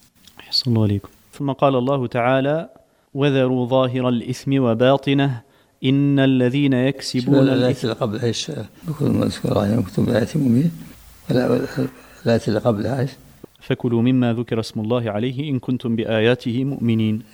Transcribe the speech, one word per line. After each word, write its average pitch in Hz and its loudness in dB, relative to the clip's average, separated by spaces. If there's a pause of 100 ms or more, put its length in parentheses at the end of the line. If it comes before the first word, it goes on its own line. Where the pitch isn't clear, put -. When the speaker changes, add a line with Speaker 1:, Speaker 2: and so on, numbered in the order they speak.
(400)
Speaker 1:
أحسن - -4
الله 110 4
عليكم. 101 -2 (240)
ثم 143 -4
قال 135 2
الله 127 0
تعالى: 135 0 (440)
"وذروا 131 2
ظاهر 127 0
الإثم 127 -2
وباطنه، 131 2 (420)
إن 139 2
الذين 135 4
يكسبون 131 0
Speaker 2:
شوف 139 6
الآية 123 4
Speaker 1:
الإثم". 123 -2
Speaker 2:
اللي 110 -4
قبل 110 -2
إيش؟ 120 -4 (480)
"كل 143 -2
ما 113 0
ذكر - -4
الله 104 0
يكتب 107 0
بآيات 117 0
المؤمنين". 139 2 (580)
ولا، 127 2
ولا، 127 0 (640)
الآية 117 2
اللي 110 0
قبلها 110 -2
إيش؟ 135 -2 (480)
Speaker 1:
"فكلوا 117 -2
مما 123 2
ذكر 117 -4
اسم 110 -6
الله 113 -2
عليه 127 -4
إن 131 -2
كنتم 120 -4
بآياته 113 0
مؤمنين". 113 0 (120)